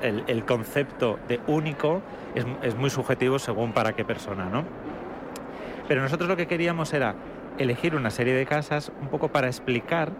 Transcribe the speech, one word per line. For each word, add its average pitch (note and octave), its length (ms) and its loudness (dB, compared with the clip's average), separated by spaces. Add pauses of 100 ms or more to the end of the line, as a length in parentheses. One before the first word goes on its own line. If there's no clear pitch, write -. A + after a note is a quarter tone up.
el, A2+ 240 2
el A2+ 180 0
concepto B2 720 2 (100)
de A#2+ 200 0
único D#3 560 2 (320)
es, A#2+ 100 0 (160)
es A#2 140 0
muy C3 160 2
subjetivo C3 480 2
según A2+ 340 -2
para A2 200 2
qué G#2+ 120 -2
persona, G2 400 -4
¿no? A2 180 0 (1200)
Pero C3+ 140 4
nosotros D#3+ 280 0
lo F#3 80 2
que E3+ 100 0
queríamos E3 460 0
era B2 200 2 (440)
elegir C3+ 360 2
una C3 160 2
serie B2 240 2
de C3 120 4
casas D3 460 0 (100)
un C#3 80 -6
poco D3+ 180 0
para C#3 200 4
explicar B2+ 720 0